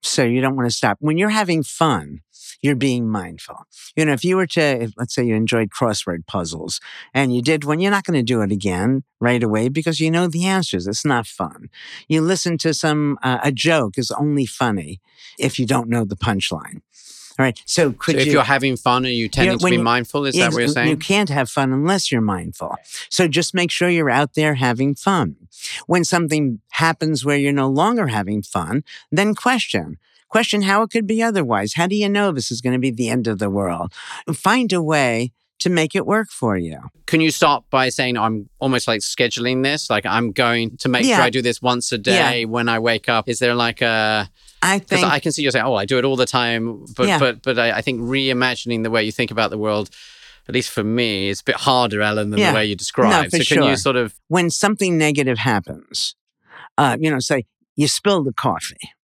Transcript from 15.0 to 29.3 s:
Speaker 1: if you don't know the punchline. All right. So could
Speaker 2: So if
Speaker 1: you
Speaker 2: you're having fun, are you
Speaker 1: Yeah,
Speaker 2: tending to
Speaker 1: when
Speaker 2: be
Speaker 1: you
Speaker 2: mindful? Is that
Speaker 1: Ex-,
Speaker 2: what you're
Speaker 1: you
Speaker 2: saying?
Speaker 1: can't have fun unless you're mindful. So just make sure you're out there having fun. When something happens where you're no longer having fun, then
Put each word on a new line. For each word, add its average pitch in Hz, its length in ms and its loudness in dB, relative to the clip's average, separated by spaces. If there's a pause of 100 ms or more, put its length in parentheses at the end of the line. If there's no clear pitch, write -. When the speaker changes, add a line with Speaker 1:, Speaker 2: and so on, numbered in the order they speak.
Speaker 1:
if 131 220 -2
you 127 60 2
don't 120 240 -2
know 117 160 0
the 101 120 -6
punchline. - 640 -4 (580)
All 135 60 4
right. 123 200 -2
So 156 280 2
could - 220 -2
Speaker 2:
So 139 60 0
if 135 60 4
Speaker 1:
you 147 60 2
Speaker 2:
you're 139 100 6
having 131 340 2
fun, 127 280 2
are 127 40 -2
you 117 160 -2
Speaker 1:
Yeah, 104 40 -4
Speaker 2:
tending - 300 2
to - 40 -2
Speaker 1:
when - 80 4
Speaker 2:
be 123 60 4
Speaker 1:
you 117 60 2
Speaker 2:
mindful? 120 420 0
Is 135 100 -2
that 170 100 4
Speaker 1:
Ex-, 117 80 0
Speaker 2:
what 120 60 -2
you're 120 80 2
Speaker 1:
you 147 60 0
Speaker 2:
saying? 151 260 2
Speaker 1:
can't 196 300 0
have 139 200 0
fun 135 240 0
unless 165 380 0
you're 120 100 2
mindful. 90 540 -4 (340)
So 185 180 2
just 160 260 0
make 175 180 0
sure 180 180 0
you're 165 200 2
out 131 260 0
there 151 200 2
having 131 400 0
fun. 143 400 0 (520)
When 175 160 2
something 151 560 0 (120)
happens 156 540 0
where 143 120 2
you're 143 140 2
no 139 180 2
longer 185 380 2
having 104 360 -2
fun, 151 400 -4 (280)
then 202 240 2